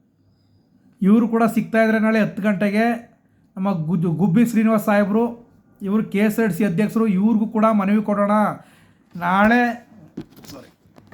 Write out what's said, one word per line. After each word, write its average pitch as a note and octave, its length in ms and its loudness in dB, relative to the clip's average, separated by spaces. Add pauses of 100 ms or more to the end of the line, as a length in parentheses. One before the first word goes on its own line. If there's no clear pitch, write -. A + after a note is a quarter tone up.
(1000)
ಇವರು G#3+ 280 4
ಕೂಡ A3+ 160 0
ಸಿಗ್ತಾ A3 380 -2
ಇದ್ದಾರೆ A3 160 2
ನಾಳೆ A3 220 0
ಹತ್ತು F#3 220 -4
ಗಂಟೆಗೆ. G#3 420 0 (720)
ನಮ್ಮ G3 160 -2 (140)
ಗುಜ್-, E3 300 -2
ಗುಬ್ಬಿ G3 300 2
ಶ್ರೀನಿವಾಸ್ A3 380 0
ಸಾಹೇಬರು, G#3 400 2 (580)
ಇವರು G3+ 220 -2
ಕೆ F3+ 140 -4
ಎಸ್ G#3+ 220 0
ಆರ್ A3+ 80 0
ಟಿ F3 60 -2
ಸಿ G#3 100 -2
ಅಧ್ಯಕ್ಷರು, G#3 420 0
ಇವ್ರಿಗೂ G#3+ 400 2
ಕೂಡ A3 200 0
ಮನವಿ G#3 360 2
ಕೊಡೋಣ. G3+ 300 0 (840)
ನಾಳೆ, G3 480 2 (840)
ಸಾರಿ, - 260 -20 (440)